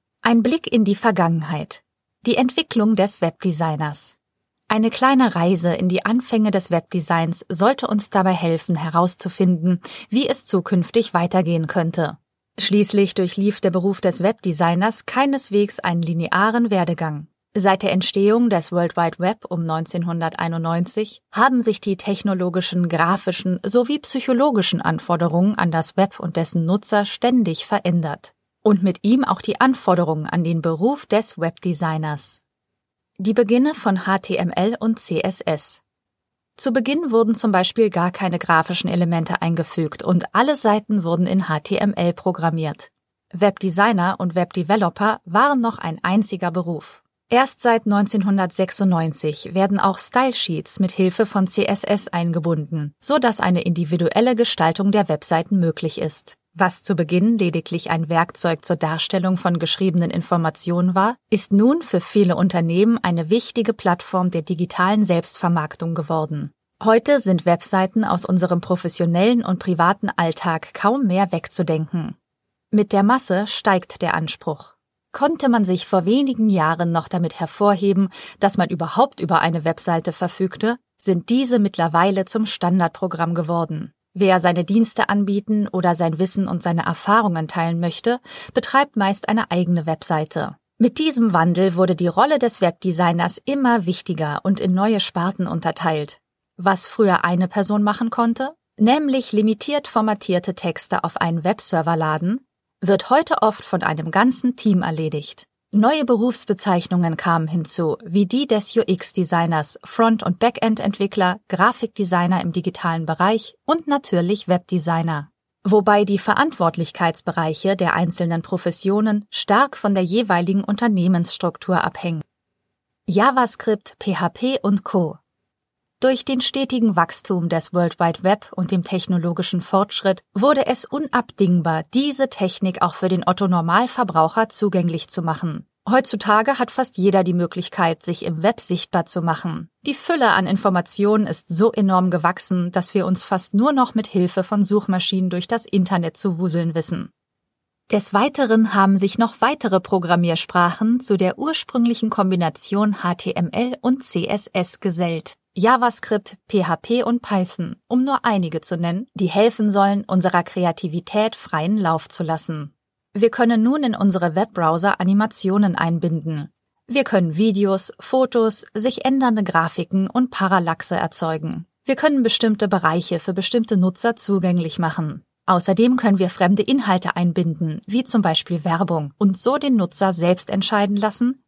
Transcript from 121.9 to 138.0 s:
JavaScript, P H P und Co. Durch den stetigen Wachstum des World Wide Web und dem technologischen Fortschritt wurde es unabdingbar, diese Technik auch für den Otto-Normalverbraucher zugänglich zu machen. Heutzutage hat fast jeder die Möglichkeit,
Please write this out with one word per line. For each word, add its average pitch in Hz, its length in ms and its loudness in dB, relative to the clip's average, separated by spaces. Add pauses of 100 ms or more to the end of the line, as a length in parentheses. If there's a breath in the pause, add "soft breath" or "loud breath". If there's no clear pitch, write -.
JavaScript, 226 920 0
P 190 180 -4
H 175 140 0
P 262 320 -2
und 202 220 0
Co. 170 340 -2 (840)
Durch 262 220 2
den 262 160 -2
stetigen 254 560 0
Wachstum 170 540 0
des 165 240 -2
World 175 260 0
Wide 170 220 0
Web 196 340 0
und 180 140 -2
dem 180 140 0
technologischen 175 760 -2
Fortschritt 196 600 0 (100)
wurde 269 320 2
es - 220 -2
unabdingbar, 180 960 0 (100)
diese 269 380 0
Technik 185 500 -4
auch 175 140 0
für 185 160 -2
den 180 180 0
Otto-Normalverbraucher 180 1200 2
zugänglich 175 600 0
zu - 120 -4
machen. 160 460 -4 (200)
Heutzutage 220 720 2
hat 247 120 -2
fast - 260 -4
jeder 190 260 4
die 180 120 0
Möglichkeit, 175 680 -2